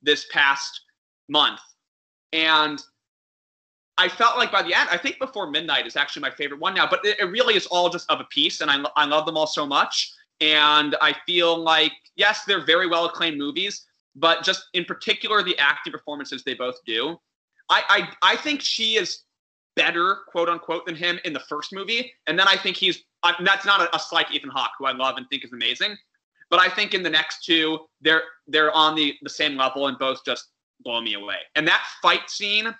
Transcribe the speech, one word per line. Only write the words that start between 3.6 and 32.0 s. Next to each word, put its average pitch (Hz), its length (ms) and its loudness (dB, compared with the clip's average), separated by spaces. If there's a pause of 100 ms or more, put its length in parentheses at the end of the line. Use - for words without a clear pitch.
I 185 100 4
felt 226 300 2
like 226 140 0
by 196 100 4
the 175 120 -2
end, 262 180 2
I 175 60 2
think 262 220 -6
Before 208 300 -6
Midnight 143 380 -2
is 117 80 -12
actually 147 260 -2
my 135 100 -4
favorite 143 280 -8
one 185 160 -2
now, 160 120 2
but 185 160 0
it, 208 160 0
it 202 60 0
really 226 300 2
is 175 120 0
all 175 220 2
just 170 220 -6
of 139 80 2
a 131 60 -12
piece, 156 360 -2
and 156 80 0
I 143 80 4
lo-, 143 180 -6
I 147 100 4
love 151 200 0
them 160 100 -4
all 156 120 2
so 151 180 -4
much. - 480 -2 (260)
And 151 640 4
I 151 140 4 (100)
feel 170 320 2
like, 160 360 2 (220)
yes, 202 300 2
they're 185 180 0
very 165 240 4
well 170 180 2
acclaimed 165 340 -4
movies, 165 480 -6 (280)
but 160 280 2
just 185 300 -2
in 175 120 -2
particular, 214 560 -2
the 180 160 -2
acting 147 340 0
performances 143 520 -12
they 131 100 -6
both 123 220 -6 (100)
do. 131 340 -4 (500)
I, 196 400 4 (120)
I, 196 120 4
I - 20 2
think 294 260 -4
she 220 360 -2
is - 260 -2 (520)
better, 170 440 0 (100)
quote 170 180 0
unquote, 170 380 -4
than 170 100 -8
him 175 300 -4
in 165 80 -4
the 131 80 -6
first 147 320 -10
movie. 226 400 -6 (140)
And 160 100 -2
then 196 100 4
I 190 80 6
think 190 220 -2
he's, 180 260 0 (200)
uh, 175 180 4
that's 196 240 2
not 202 160 4
a, 165 140 0
a 156 40 -4
slight 160 320 -2
Ethan 143 200 -6
Hawke, 127 260 -2
who 135 80 -8
I 131 60 2
love 131 260 -2
and 127 120 -12
think 135 140 -6
is 123 100 -16
amazing. 123 440 -4 (540)
But 175 80 6
I 185 100 6
think 202 240 -2
in 190 80 0
the 170 80 -2
next 156 340 -2
two, 160 360 2 (220)
they're, 160 220 4 (240)
they're 151 240 4
on 156 240 4
the, 147 280 0
the 143 60 -12
same 147 280 -2
level 135 300 0
and 127 100 -4
both 131 260 -2
just - 260 -6 (320)
blow 117 200 -4
me 110 140 -6
away. 101 220 -8 (180)
And 156 120 0
that 190 160 2 (180)